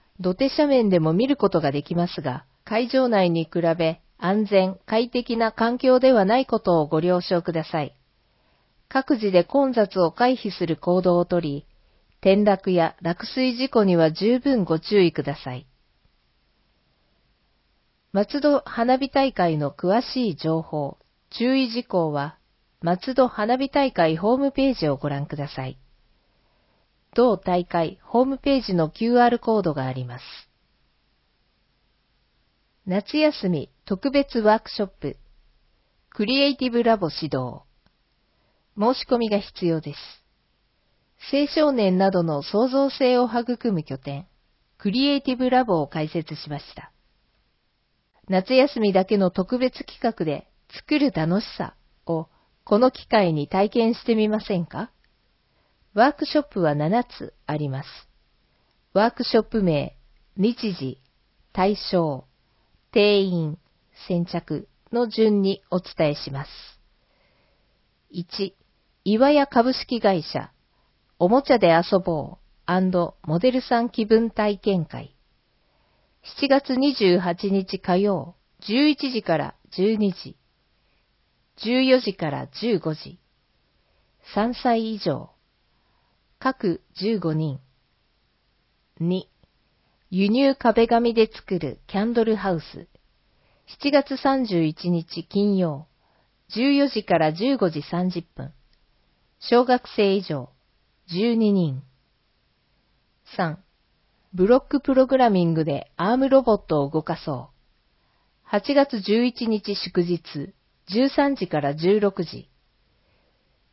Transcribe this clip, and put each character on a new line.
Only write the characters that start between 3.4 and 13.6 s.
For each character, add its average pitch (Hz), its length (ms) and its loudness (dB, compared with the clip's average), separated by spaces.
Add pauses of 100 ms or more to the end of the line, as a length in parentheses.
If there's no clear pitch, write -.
比 170 160 -4 (160)
べ 160 240 -2 (160)
安 202 260 0
全、 190 420 2
快 233 240 -2
適 240 280 -4
な 226 160 0
環 233 240 -2
境 254 240 4
で 262 100 6
は 214 140 4
な 220 140 4
い 269 60 -2
こ 220 140 -2
と 170 220 2
を 147 60 -2
ご 160 120 0
了 180 220 2
承 175 200 -2
く 170 120 -6
だ 160 100 -4
さ 156 200 -6
い。 - 120 -12 (960)
各 262 240 0
自 214 180 0
で 175 140 4
混 269 260 0
雑 208 300 0
を 170 100 2
回 247 240 2
避 208 160 -6
す 175 160 -4
る 160 80 -2
行 180 260 0
動 175 180 2
を 175 40 0
と 175 160 -2
り、 147 260 -6 (560)
転 196 220 4
落 196 280 2
や 165 300 0
落 170 240 -4
水 254 300 -2
事 262 140 -4